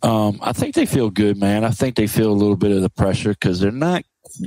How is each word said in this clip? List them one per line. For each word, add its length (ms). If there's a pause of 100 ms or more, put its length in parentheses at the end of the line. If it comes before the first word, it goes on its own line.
Um, 400
I 100
think 240
they 100
feel 240
good, 280
man. 260
I 60
think 260
they 120
feel 220
a 60
little 220
bit 140
of 100
the 80
pressure 440
'cause 280
they're 100
not 320 (440)